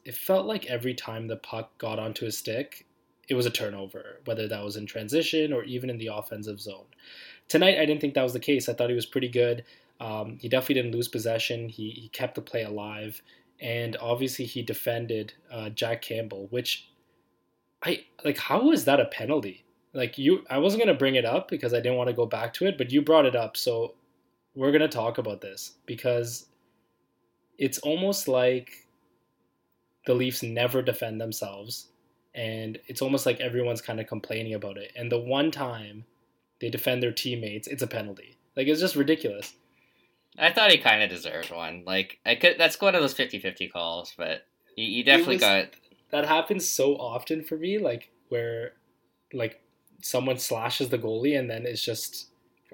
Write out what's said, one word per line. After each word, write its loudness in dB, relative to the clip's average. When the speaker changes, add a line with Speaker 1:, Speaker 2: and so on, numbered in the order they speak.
Speaker 1:
it -12
felt 0
like -4
every -4
time -8
the -6
puck -10
got -6
onto -6
his -6
stick, -6
it 0
was 2
a 0
turnover, -8
whether -4
that -6
was -8
in -8
transition 0
or 0
even -6
in -6
the -8
offensive -8
zone. -14
Tonight, 6
I 6
didn't 2
think 0
that 4
was 0
the -4
case. 0
I -2
thought 0
he 0
was -2
pretty -4
good. 2
Um, -8
he -10
definitely 2
didn't 0
lose -2
possession. -2
He, -10
he -18
kept -6
the -8
play -4
alive. -8
And -4
obviously -2
he -8
defended, -4
uh, -8
Jack -4
Campbell, -6
which -4
I, -2
like, 0
how 2
was 6
that 6
a 4
penalty? -4
Like, -2
you, 4
I 0
wasn't 4
gonna 6
bring 4
it 4
up 0
because -2
I 2
didn't 2
wanna 0
go 2
back -4
to 0
it, 2
but -2
you 6
brought 8
it 4
up, -2
so 0
we're 4
gonna 6
talk -2
about -6
this -12
because -2
it's 0
almost 0
like 2
the 6
Leafs 0
never 0
defend -2
themselves, -8
and -6
it's -8
almost 2
like 2
everyone's -2
kinda -6
complaining -6
about -8
it. -14
And -6
the 2
one 0
time -10
they -4
defend 0
their 2
teammates, -6
it's -6
a -2
penalty. -10
Like, 0
it's 4
just 0
ridiculous. 0
Speaker 2:
I 6
thought 8
he 10
kinda 4
deserved -8
one. -8
Like, -2
I 4
could, 6
that's 4
one 6
of 6
those 2
fifty -2
fifty -6
calls, -6
but -6
he, -4
he 0
definitely 8
Speaker 1:
It 0
was, -
Speaker 2:
got 6
Speaker 1:
that 2
happens 2
so 2
often -6
for -6
me, -4
like, -2
where, -4
like, -4
someone 0
slashes -2
the 2
goalie 0
and -2
then -6
it's -4
just -6